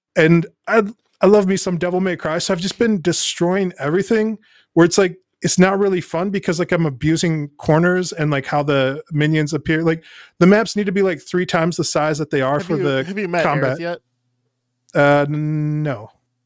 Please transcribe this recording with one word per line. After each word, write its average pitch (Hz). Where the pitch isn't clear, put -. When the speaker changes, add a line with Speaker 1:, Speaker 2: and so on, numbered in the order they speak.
Speaker 1:
and 165
I, 220
I 190
love 202
me 190
some 180
Devil 180
May 185
Cry, 156
so 190
I've 175
just 190
been 220
destroying 175
everything 202
where 165
it's, 170
like, 185
it's -
not 190
really 196
fun 175
because, 180
like, 175
I'm 170
abusing 156
corners 175
and, 151
like, 135
how 147
the 139
minions 151
appear. 160
Like, 165
the 175
maps 208
need 208
to 208
be, 196
like, 180
three 180
times 170
the 160
size 151
that 151
they 143
are 135
Speaker 2:
Have -
Speaker 1:
for 165
Speaker 2:
you, 143
Speaker 1:
the 135
Speaker 2:
have 190
you 202
met 175
Speaker 1:
combat. 139
Speaker 2:
Aerith -
yet? 170
Speaker 1:
Uh, 143
n-, 151
no. 113